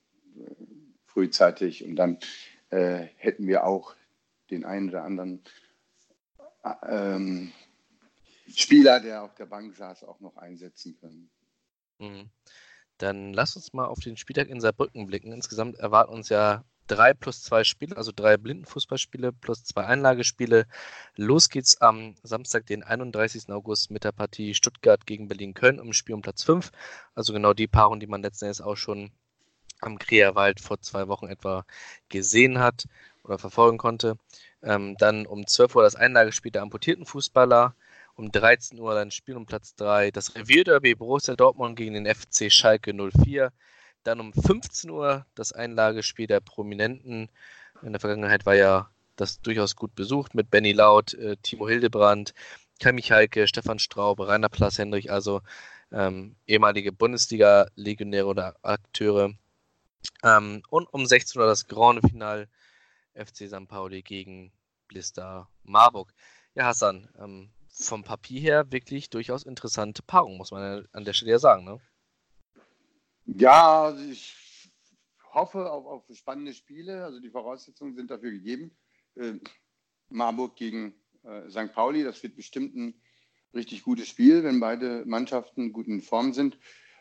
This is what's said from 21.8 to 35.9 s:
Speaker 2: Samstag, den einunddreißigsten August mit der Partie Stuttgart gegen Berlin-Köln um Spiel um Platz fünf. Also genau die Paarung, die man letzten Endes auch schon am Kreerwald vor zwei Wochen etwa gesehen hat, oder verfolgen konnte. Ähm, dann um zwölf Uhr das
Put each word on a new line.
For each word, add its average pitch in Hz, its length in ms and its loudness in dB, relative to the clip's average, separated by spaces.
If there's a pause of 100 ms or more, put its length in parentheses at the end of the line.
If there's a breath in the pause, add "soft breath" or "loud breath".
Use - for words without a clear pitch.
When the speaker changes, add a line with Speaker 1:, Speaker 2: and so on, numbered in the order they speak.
Speaker 2:
Samstag, 113 420 -6
den 104 180 -8
einunddreißigsten 113 720 -6
August 104 360 -6
mit 104 140 -10
der 104 80 -4
Partie 104 420 -8
Stuttgart - 520 2
gegen 107 240 -12
Berlin-Köln 101 500 -2
um 113 140 -10
Spiel - 200 -4
um 107 80 -10
Platz - 220 -10
fünf. 170 280 0 (440 loud breath)
Also 113 160 -6
genau 104 220 4
die 110 140 -4
Paarung, 107 340 4
die 104 60 -14
man 101 140 -10
letzten 101 240 -10
Endes 101 140 -8
auch 104 160 -8
schon 101 360 -10 (680)
am 110 180 -12
Kreerwald 101 640 2
vor - 220 -10
zwei 98 260 -8
Wochen 98 200 -8
etwa 95 380 -8 (440 loud breath)
gesehen 117 500 2
hat, 120 280 0 (360 soft breath)
oder 98 140 -6
verfolgen 117 400 4
konnte. 113 400 -4 (460 soft breath)
Ähm, 101 340 -4
dann 107 280 2
um 104 220 -12
zwölf - 280 4
Uhr 120 80 8
das 104 120 6